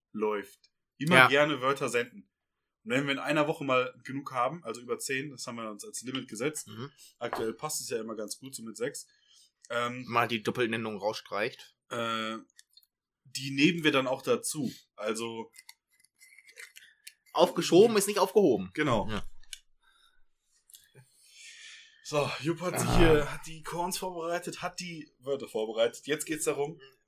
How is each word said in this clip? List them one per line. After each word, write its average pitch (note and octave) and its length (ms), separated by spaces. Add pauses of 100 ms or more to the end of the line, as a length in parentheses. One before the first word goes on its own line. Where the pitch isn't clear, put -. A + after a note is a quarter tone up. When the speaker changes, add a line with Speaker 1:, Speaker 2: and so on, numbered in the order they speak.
(120)
Speaker 1:
läuft, G#2+ 580 (280)
immer D3 180
Speaker 2:
Ja. B2+ 120
Speaker 1:
gerne C#3+ 340
Wörter C3+ 260
senden. A#2 400 (560)
Und A2 80
wenn C#3 140
wir C#3 60
in C3+ 60
einer D3 300
Woche D#3+ 160
mal B2+ 300 (100)
genug C3+ 280
haben, C3 320
also A#2 180
über A#2+ 160
zehn, C3 320
das - 160
haben A#2+ 100
wir A2+ 140
uns G#2 140
als G#2+ 180
Limit B2+ 260
gesetzt. C3 400
Speaker 2:
Mhm. A2 240 (260)
Speaker 1:
Aktuell A2+ 360
passt D3+ 260
es B2 80
ja B2 100
immer A2 180
ganz G#2 220
gut C3 160
so A2+ 80
mit A2 140
sechs. C3 300 (640)
Ähm, A#2+ 360
Speaker 2:
Mal A#2+ 220
die A2+ 140
Doppelnennung A2+ 560
rausstreicht. G#2 760 (160)
Speaker 1:
äh, A2+ 460 (880)
die C3+ 260
nehmen D3+ 340
wir D3+ 80
dann C3+ 140
auch C3 160
dazu. B2 500 (240)
Also A2+ 540 (1800)
Speaker 2:
Aufgeschoben F3 640
ist G3 120
nicht G3+ 100
aufgehoben. C#3+ 560
Speaker 1:
Genau. A#2+ 360
Speaker 2:
Ja. G#2 160 (2750)
Speaker 1:
So, C#3+ 260 (100)
Jupp D#3 220
hat E3+ 180
sich - 80
Speaker 2:
Ah. - 100
Speaker 1:
hier, D3+ 340
hat - 140
die D#3+ 160
Korns F3 360
vorbereitet, F3 640
hat F3+ 180
die E3+ 380
Wörter C3 280
vorbereitet. A2+ 600
Jetzt D3+ 180
geht's D3+ 220
darum, C#3+ 340 (280)